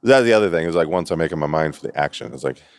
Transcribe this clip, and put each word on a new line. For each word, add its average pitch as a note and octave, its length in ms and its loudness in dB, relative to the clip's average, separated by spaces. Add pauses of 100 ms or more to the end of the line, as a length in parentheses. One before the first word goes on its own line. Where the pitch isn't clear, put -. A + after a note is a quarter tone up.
That's B2+ 220 6
the A#2 100 4
other G#2 160 4
thing, E2 160 0
is, E2+ 100 -2
like, E2 120 2
once F2 240 -2
I E2+ 40 0
make E2 180 -2
up D#2 60 -6
my D2 80 -2
mind D#2 280 -2
for - 100 -12
the D#2+ 120 -8
action, - 360 -6
it's C2+ 100 -14
like, C2 180 -6 (180)